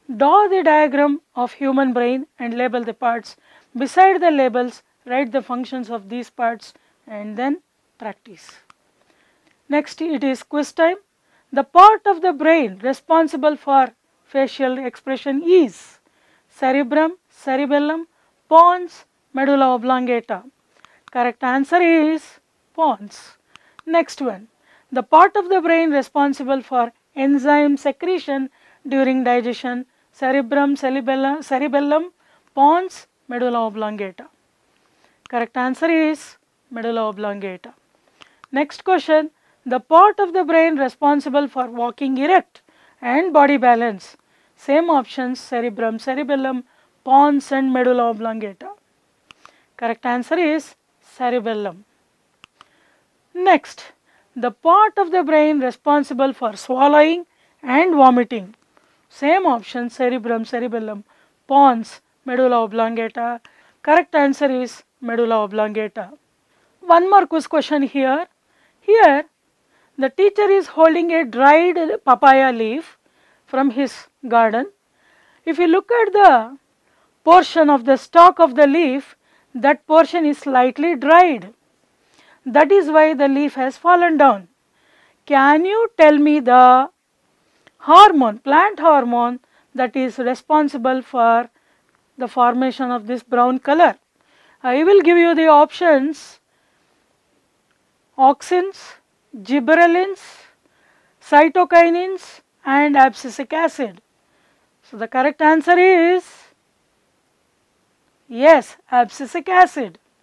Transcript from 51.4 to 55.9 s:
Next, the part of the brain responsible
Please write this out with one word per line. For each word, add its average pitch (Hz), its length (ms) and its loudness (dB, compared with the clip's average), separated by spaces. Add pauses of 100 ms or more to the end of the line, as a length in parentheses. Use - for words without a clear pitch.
Next, - 600 -2 (420)
the 247 160 -6
part 392 460 2
of 370 140 -2
the 359 120 0
brain 302 360 0
responsible 269 760 -2